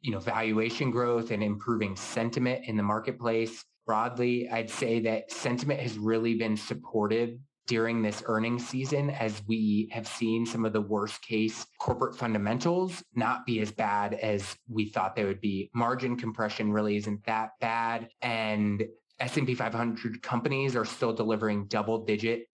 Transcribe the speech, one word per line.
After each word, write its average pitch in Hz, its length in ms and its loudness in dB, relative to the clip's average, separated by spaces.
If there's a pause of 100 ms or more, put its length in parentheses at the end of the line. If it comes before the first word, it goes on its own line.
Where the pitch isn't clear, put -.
you 131 100 -2
know, 101 80 -2
valuation 113 720 0
growth 120 400 2
and 107 140 0
improving 104 500 0
sentiment 123 720 -2
in 107 120 -2
the 104 60 2
marketplace. 113 840 0 (220)
Broadly, 120 640 2
I'd 113 200 -2
say 117 300 0
that 110 300 0
sentiment 127 480 -2
has 120 180 -4
really 113 380 2
been 110 220 2
supported 117 840 0 (280)
during 117 340 2
this 104 240 0
earnings 117 420 0
season, 139 440 0
as 110 360 -2
we 110 460 2
have - 160 -6
seen 113 380 0
some 113 180 0
of 107 80 0
the 107 80 2
worst 104 400 -2
case 110 460 -2 (120)
corporate - 380 0
fundamentals 127 880 0 (100)
not 117 300 0
be 113 160 0
as 107 100 0
bad 104 440 0
as 101 420 -2 (140)
we 107 180 0
thought 95 260 0
they 104 120 2
would 98 160 -2
be. 98 320 -2
Margin 123 420 2
compression 110 560 -2
really 107 240 2
isn't 104 300 -2
that 110 240 -2 (100)
bad. 117 480 -2 (140)
And 107 600 2 (360)
S 123 160 -2
and 131 100 4
P 127 80 0
five 113 200 -2
hundred 117 480 -2
companies 131 540 0
are 110 100 2
still 117 260 0
delivering 107 540 0
double-digit 110 880 0